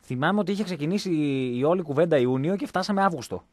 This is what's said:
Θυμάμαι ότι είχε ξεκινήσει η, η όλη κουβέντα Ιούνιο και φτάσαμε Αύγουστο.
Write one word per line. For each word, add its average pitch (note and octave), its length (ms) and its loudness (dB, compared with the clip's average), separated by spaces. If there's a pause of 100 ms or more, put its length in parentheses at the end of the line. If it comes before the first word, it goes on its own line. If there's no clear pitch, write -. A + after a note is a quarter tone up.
Θυμάμαι D#3 380 0
ότι F#3+ 120 -2
είχε G3+ 120 -2
ξεκινήσει F3+ 460 -4
η, C3+ 480 0
η C3 60 0
όλη F3+ 180 2
κουβέντα D3+ 360 2
Ιούνιο C3 380 2
και C4+ 100 -4
φτάσαμε G3 360 0
Αύγουστο. E3+ 500 -2